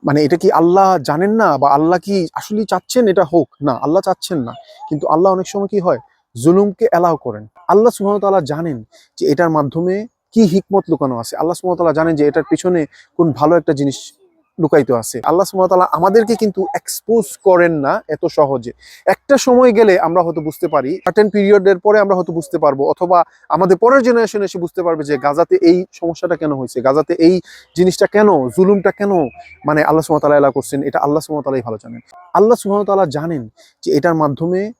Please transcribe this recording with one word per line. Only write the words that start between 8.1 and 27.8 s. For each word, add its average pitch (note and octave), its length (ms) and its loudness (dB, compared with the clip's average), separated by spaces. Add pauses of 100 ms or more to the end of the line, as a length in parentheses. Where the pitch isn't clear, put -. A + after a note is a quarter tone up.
ওয়া G3 80 0
তাআলা F#3+ 140 0
জানেন D3 380 -6 (340)
যে D3 140 0
এটার E3 180 0
মাধ্যমে E3+ 580 -2 (240)
কি A3+ 120 4
হিকমত F#3+ 460 0
লুকানো C3 300 -2
আছে। - 180 -12
আল্লাহ D#3+ 160 -2
সুবহানাহু F3 300 -4
ওয়া E3 100 2
তাআলা - 0 -
জানেন D#3+ 220 0
যে D3 120 2
এটার D3 220 0
পিছনে E3+ 360 -2 (320)
কোন E3+ 140 0
ভালো D3+ 260 2
একটা E3 160 0
জিনিস C#3 400 -6 (460)
লুকায়িত D3+ 320 2
আছে। A#2 320 -4
আল্লাহ F3 220 0
সুবহানাহু F#3+ 120 -10
ওয়া F#3 100 2
তাআলা F#3 300 2
আমাদেরকে G#3 380 2
কিন্তু G3 300 -2 (100)
এক্সপোজ - 500 -4 (180)
করেন F3 280 4
না D3+ 380 -2
এত D#3 160 -4
সহজে। C3+ 460 -2 (340)
একটা C4+ 320 0
সময় B3 340 4
গেলে G3+ 280 4
আমরা E3+ 240 0
হয়তো D#3+ 180 -4
বুঝতে D3+ 260 -6
পারি, D3 280 -2
সার্টেন G#3 340 0
পিরিয়ডের G3 500 2
পরে G#3 200 2
আমরা G3 160 2
হয়তো F3+ 180 -4
বুঝতে E3 240 -6
পারবো, D3 320 0
অথবা F3 340 0 (260)
আমাদের F3 280 2
পরের C4 240 4
জেনারেশন A#3 400 0
এসে F#3+ 180 -6
বুঝতে F3 240 -6
পারবে E3 200 -2
যে C#3+ 140 -2
গাজাতে C#3+ 440 0
এই F3+ 300 4
সমস্যাটা E3+ 440 -6
কেন D3+ 180 -4
হয়েছে, C3 280 -6
গাজাতে C#3 320 0
এই F3 280 2 (340)
জিনিসটা F3+ 320 2